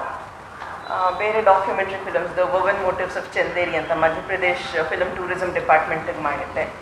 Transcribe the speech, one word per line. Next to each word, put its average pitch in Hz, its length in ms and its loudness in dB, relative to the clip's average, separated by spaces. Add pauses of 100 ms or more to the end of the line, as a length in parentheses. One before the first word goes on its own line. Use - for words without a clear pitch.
(920)
ಆ, 185 160 2
ಬೇರೆ 214 320 0
ಡಾಕ್ಯುಮೆಂಟರಿ 196 540 4
ಫಿಲಮ್ಸ್, 175 380 -2
The 180 120 2
Woven 185 400 2
Motives 185 320 -2
of - 160 -8
ಚಂದೇರಿ 170 440 0
ಅಂತ 156 140 -2
ಮಧ್ಯಪ್ರದೇಶ್ 165 1000 0
ಫಿಲಮ್ 180 280 -2
ಟೂರಿಸಂ 180 360 -2
ಡಿಪಾರ್ಟ್ಮೆಂಟಿಗೆ 160 680 2
ಮಾಡಿದ್ದೆ. 147 600 -2